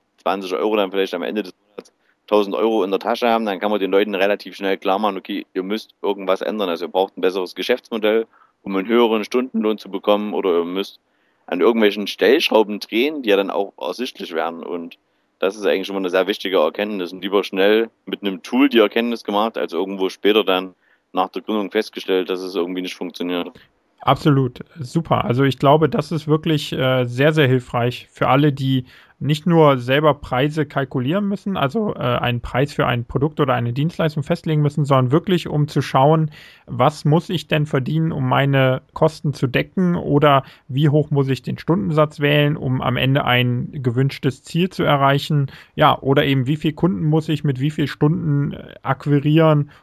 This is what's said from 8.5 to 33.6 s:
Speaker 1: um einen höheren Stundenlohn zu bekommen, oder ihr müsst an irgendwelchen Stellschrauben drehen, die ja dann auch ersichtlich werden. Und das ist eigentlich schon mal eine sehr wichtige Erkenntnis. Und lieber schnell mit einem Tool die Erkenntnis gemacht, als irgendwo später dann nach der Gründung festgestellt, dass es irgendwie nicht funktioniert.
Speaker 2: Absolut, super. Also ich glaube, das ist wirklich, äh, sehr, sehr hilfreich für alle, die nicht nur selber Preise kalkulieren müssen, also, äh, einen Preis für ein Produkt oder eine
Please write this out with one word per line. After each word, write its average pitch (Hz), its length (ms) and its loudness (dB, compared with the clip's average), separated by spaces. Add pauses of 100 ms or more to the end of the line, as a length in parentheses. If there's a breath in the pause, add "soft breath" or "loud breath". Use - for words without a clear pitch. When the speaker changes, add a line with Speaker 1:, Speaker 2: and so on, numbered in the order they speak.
Speaker 1:
um 98 140 -6
einen 95 120 -2
höheren 113 360 2
Stundenlohn 110 560 -2
zu - 100 -18
bekommen, 104 440 -2
oder 90 260 0
ihr 87 60 0
müsst 95 340 -6 (480)
an 90 140 -2
irgendwelchen 104 440 2
Stellschrauben 104 760 2
drehen, 139 440 -4
die 110 60 -4
ja 98 80 4
dann 98 120 -2
auch 98 300 -4
ersichtlich 92 540 -8
werden. 85 280 -6
Und 85 380 -12 (400)
das 98 160 -2
ist 107 100 -6
eigentlich 90 220 0
schon 95 80 -8
mal 98 60 -4
eine 92 100 -4
sehr 92 160 0
wichtige 95 300 -2
Erkenntnis. 90 560 -4
Und 92 100 -16
lieber 98 200 0
schnell 107 460 2 (160)
mit 95 160 -8
einem 95 220 -6
Tool 135 260 2
die 117 100 2
Erkenntnis 117 440 0
gemacht, 107 340 -2
als 85 160 -6
irgendwo 95 360 -4
später 104 340 2
dann 92 320 -2 (380)
nach 92 160 0
der 190 120 -10
Gründung 202 300 -4
festgestellt, 95 580 -2
dass 92 120 -4
es 92 120 -10
irgendwie 90 280 -4
nicht 90 140 -8
funktioniert. 87 540 -8 (520 loud breath)
Speaker 2:
Absolut, 135 580 2 (200)
super. 147 460 -2
Also 127 180 0
ich 135 140 0
glaube, 147 320 4
das - 220 -4
ist 160 160 -6
wirklich, 151 440 0
äh, 131 340 0
sehr, 127 280 2
sehr 151 140 4
hilfreich 123 640 -2
für - 160 -2
alle, 139 260 4
die 135 320 -2 (360 loud breath)
nicht 151 240 -2
nur 156 320 6
selber 135 360 2
Preise 147 520 -2
kalkulieren 143 640 -2
müssen, 196 300 -4
also, 196 360 -2
äh, 208 60 -10
einen 123 400 -2
Preis 139 340 -2
für 143 140 2
ein 123 160 0
Produkt 139 360 -4
oder 131 140 2
eine 120 200 -2